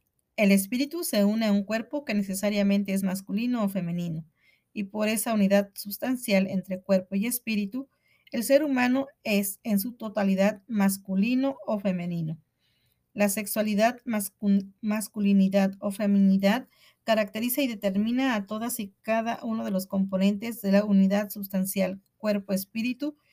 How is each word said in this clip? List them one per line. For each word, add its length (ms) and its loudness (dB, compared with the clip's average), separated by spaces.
El 160 4
espíritu 500 0
se 220 2
une 220 2
a 60 2
un 120 2
cuerpo 400 -6
que 100 -4
necesariamente 800 0
es 100 0
masculino 600 -2
o 40 0
femenino, 560 -4
y 120 -6
por 240 -2
esa 260 -2
unidad 400 4
sustancial 720 -2
entre 340 -4
cuerpo 360 0
y 100 0
espíritu, 640 -4
el 140 -4
ser 180 4
humano 460 0
es 400 0
en 160 0
su 140 -6
totalidad 720 0
masculino 880 0
o 140 -2
femenino. 600 -4
La 160 2
sexualidad, 760 0
mascu-, 760 -2
masculinidad 1000 2
o 100 -4
feminidad 800 2
caracteriza 580 -2
y 60 2
determina 720 0
a 100 -4
todas 320 -6
y 240 -8
cada 400 -2
uno 220 -4
de 80 -4
los 160 -2
componentes 720 0
de 80 -2
la 140 6
unidad 440 4
sustancial 720 -4
cuerpo-espíritu 1000 -4